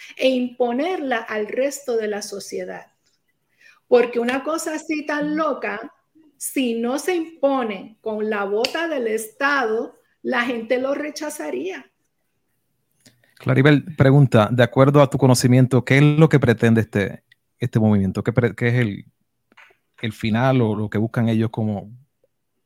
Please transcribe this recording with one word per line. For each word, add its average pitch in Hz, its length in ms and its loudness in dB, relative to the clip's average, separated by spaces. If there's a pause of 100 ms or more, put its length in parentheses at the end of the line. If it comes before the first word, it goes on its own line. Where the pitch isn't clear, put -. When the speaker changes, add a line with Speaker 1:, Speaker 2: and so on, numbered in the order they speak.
(160)
Speaker 1:
e 262 120 2
imponerla 254 920 -2
al 214 300 -6
resto 254 480 -4
de 214 100 -2
la 208 160 -6
sociedad. 185 640 -12 (1000)
Porque 240 320 2
una 254 240 -2
cosa 320 300 -6
así 302 300 -8
tan 302 320 -4
loca, 254 560 -6 (440)
si 247 380 -4
no 240 260 -4
se 370 160 -2
impone 262 840 -4
con 214 300 -6
la 202 140 -4
bota 240 420 -2
del 269 220 -4
Estado, 233 920 -4 (240)
la 240 200 -2
gente 247 360 -2
lo 269 160 -2
rechazaría. 302 960 -8 (1500)
Speaker 2:
Claribel, 131 440 4 (120)
pregunta, 131 560 4
de 123 100 4
acuerdo 135 380 4
a 139 80 6
tu - 80 -2
conocimiento, 127 680 4
¿qué 131 140 2
es 139 60 6
lo 151 260 6
que 147 100 4
pretende 117 440 2
este, - 420 -6 (340)
este 120 220 -2
movimiento? 101 420 2
¿Qué - 120 -4
pre-, 117 200 0
qué 120 140 -4
es 120 60 0
el, 113 320 -4 (960)
el 113 100 -6
final 123 480 0
o 107 160 0
lo 107 140 -6
que 104 80 -4
buscan 113 320 -2
ellos 110 180 0
como, 107 420 -6 (760)